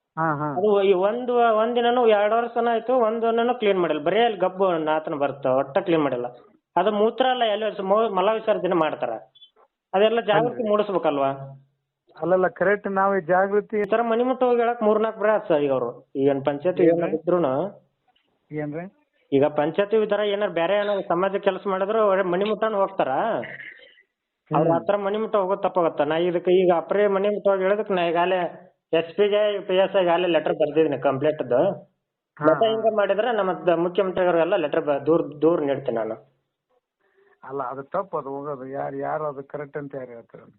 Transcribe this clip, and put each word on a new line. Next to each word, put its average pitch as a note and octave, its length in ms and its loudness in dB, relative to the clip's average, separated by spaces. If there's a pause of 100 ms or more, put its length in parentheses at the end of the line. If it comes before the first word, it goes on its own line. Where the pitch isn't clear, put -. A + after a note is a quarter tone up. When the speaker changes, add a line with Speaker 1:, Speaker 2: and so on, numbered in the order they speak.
(180)
Speaker 1:
ಹಾ, D#3+ 180 0
ಹಾ. D3+ 220 -4
Speaker 2:
ಅದು G3+ 240 2
ಈ G3 120 4
ಒಂದು, A#3 400 -2 (280)
ಒಂದ್ A#3+ 140 -2
ದಿನನೂ, A#3+ 320 2
ಎರಡು G#3 280 4
ವರ್ಷನ A#3 360 0
ಆಯ್ತು, A3+ 220 -2
ಒಂದ್ A3+ 280 0
ದಿನನೂ A#3 320 2
ಕ್ಲೀನ್ G3+ 260 0
ಮಾಡಿಲ್ಲ, D#3 240 0
ಬರೀ F3+ 160 2
ಅಲ್ಲಿ A3+ 180 2
ಗಬ್ಬು F#3 400 0
ನಾತನ D#3 360 -2
ಬರುತ್ತೆ, C#3 360 -2
ಒಟ್ಟ C3+ 280 0
ಕ್ಲೀನ್ E3+ 260 2
ಮಾಡಿಲ್ಲ. B2 240 -2 (480)
ಅದು F#3+ 160 2
ಮೂತ್ರಾಲಯ, A3+ 600 0
ಅಲ್ಲಿ G#3 300 -4
ಮೌ-, G#3 300 2
ಮಲ F#3+ 220 2
ವಿಸರ್ಜನೆ F#3+ 420 0
ಮಾಡ್ತಾರ, C#3+ 380 -2 (800)
ಅದೆಲ್ಲ A3 280 4
ಜಾಗೃತಿ G#3+ 320 2
Speaker 1:
ಅಲ್ರಿ. A3 160 -4
Speaker 2:
ಮೂಡಿಸ್ಬೇಕಲ್ವಾ? E3 600 0 (840)
Speaker 1:
ಅಲ್ಲಲ್ಲ, F3+ 320 0
ಕರೆಕ್ಟ್, G3 440 -2
ನಾವು G3 260 0
ಈ F#3+ 40 -2
ಜಾಗೃತಿ G3 600 0
Speaker 2:
ಈ G#3 40 -2
ತರ A3 160 0
ಮನಿ A#3 220 0
ಮುಟ್ಟ B3+ 200 -2
ಹೋಗಿ B3 180 2
ಹೇಳಕ್ A#3+ 220 -2
ಮೂರ್ನಾಲ್ಕು G#3+ 360 2
ಬರ G3+ 100 0
ಆತ್ G#3+ 180 0
ಸರ್ D3+ 140 2
ಈಗ C#3+ 100 0
ಅವ್ರು, B2 180 0 (260)
ಈಗ C3+ 140 2
ಏನ್ C#3 160 0
ಪಂಚಾಯತಿ D3+ 380 -2
Speaker 1:
ಏನ್ರಿ? E3+ 140 6
Speaker 2:
ಏನಾದ್ರು D#3+ 200 -2
ಇದ್ರೂನು E3 340 0 (1000)
Speaker 1:
ಏನ್ರಿ? D3+ 340 -8 (460)
Speaker 2:
ಈಗ C#3 140 4
ಪಂಚಾಯತಿ D#3 520 0
ಈ G#3+ 100 2
ತರ G3+ 120 0
ಏನಾರ G#3 300 -2
ಬೇರೆ E3+ 280 0
ಏನಾರ G3+ 300 -2
ಸಮಾಜ F#3+ 280 0
ಕೆಲಸ F#3 320 -2
ಮಾಡಿದ್ರು G3 400 0
ಒಳ್ಳೆ F#3+ 160 2
ಮನಿ F#3 220 0
ಮುಟ್ಟನ G#3+ 300 -2
ಹೋಗ್ತಾರ, F#3+ 360 0 (1400)
ಅವ್ರ D#3 160 2
Speaker 1:
ಹ್ಮ್. E3 80 2
Speaker 2:
ಆ E3+ 40 -2
ತರ G3+ 160 0
ಮನಿ G3+ 220 -2
ಮುಟ್ಟ A3 180 -2
ಹೋಗೋದ್ G3 280 0
ತಪ್ಪಾಗತ್ತ. F3+ 380 0
ನಾ D3+ 160 0
ಇದಕ್ಕೆ F3 340 0
ಈಗ F3+ 260 4
ಅಪ್ರೇ G3 300 2
ಮನಿ G3 220 0
ಮುಟ್ಟ G3+ 180 -4
ಹೋಗಿ G3 160 2
ಹೇಳೋದಕ್ಕೆ G#3 300 0
ನಾ F3 140 0
ಈಗಾಗಲೇ F3+ 320 0 (540)
ಎಸ್ - 220 0
ಪಿ G#3 120 4
ಗೆ, G#3 140 2 (180)
ಪಿ F#3 160 -2
ಎಸ್ F#3+ 200 2
ಐ G3 100 4
ಗಾಗಲೇ F3 220 2
ಲೆಟರ್ E3 260 2
ಬರ್ದಿದ್ದೀನಿ D3+ 480 2
ಕಂಪ್ಲೇಂಟ್ C#3+ 400 0
ಇದ್ದು. B2+ 200 2 (760)
Speaker 1:
ಹಾ, D#3 80 -2
Speaker 2:
ಮತ್ತೆ D#3+ 200 4
Speaker 1:
ಹಾ. A3 60 2
Speaker 2:
ಹಿಂಗ A3 140 -2 (100)
ಮಾಡಿದ್ರೆ G3+ 360 0
ನಮ್ಮ G3 220 0
ದ-, E3+ 240 0
ಮುಖ್ಯಮಂತ್ರಿಗಳಿಗೆಲ್ಲ F3+ 800 0
ಲೆಟರ್ D#3+ 300 -2
ಬ-, C#3+ 200 0
ದೂರ್, D3 360 0
ದೂರ್ D#3+ 200 4
ನೀಡ್ತೀನಿ B2+ 360 -2
ನಾನು. A2 200 -4 (1300)
Speaker 1:
ಅಲ್ಲ, C#3 200 -8
ಅದು C3 200 -10
ತಪ್ಪು, F#3 340 -6
ಅದು C#3 120 -8
ಹೋಗೋದು C#3 380 -8
ಯಾರು, C#3 280 -8
ಯಾರು C#3+ 300 -4
ಅದು C#3 180 -8
ಕರೆಕ್ಟ್ C#3+ 340 -12
ಅಂತ C#3+ 180 -10
ಯಾರು B2+ 160 -12
ಹೇಳ್ತಾರೆ? A#2 320 -20 (160)